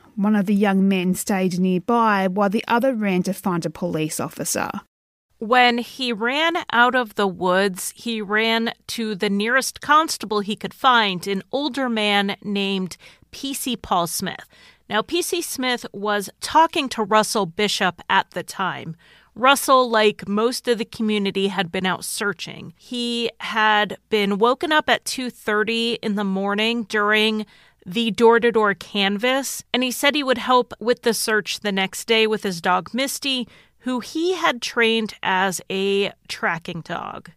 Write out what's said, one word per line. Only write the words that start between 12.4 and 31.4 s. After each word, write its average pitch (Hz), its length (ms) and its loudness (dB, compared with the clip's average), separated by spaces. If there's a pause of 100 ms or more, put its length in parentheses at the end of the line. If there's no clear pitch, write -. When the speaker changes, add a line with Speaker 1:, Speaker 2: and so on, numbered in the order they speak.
Speaker 2:
named 196 560 -4 (320)
P 269 240 -10
C 247 220 -6
Paul 175 320 -2
Smith. - 400 -8 (420)
Now, 214 140 0
P 339 180 -2
C 359 220 -4
Smith 247 500 -4
was 202 380 -4 (100)
talking 311 480 2
to 220 140 -4
Russell 208 420 2
Bishop 185 640 -2
at 190 220 2
the 175 100 -6
time. 165 540 -8 (400)
Russell, 262 540 4
like 214 380 2
most 220 400 -2
of 240 100 2
the 226 80 -4
community, 196 600 -2
had 190 240 -2
been 190 160 -2
out - 180 -4
searching. - 720 -6
He 240 640 -4
had 214 580 0 (120)
been 202 280 2
woken 254 340 2
up 311 160 2
at - 180 0
two 247 260 -6
thirty 226 640 -2 (100)
in 214 100 -2
the 208 100 -2
morning 202 600 0
during 214 640 2 (360)
the 226 280 -2
door-to-door 226 640 4
canvass, 208 880 -2 (100)
and 247 100 2
he 254 60 0
said 269 240 2
he 294 100 -2
would 254 140 0
help 240 420 2
with 240 220 0
the 226 140 2
search - 460 -2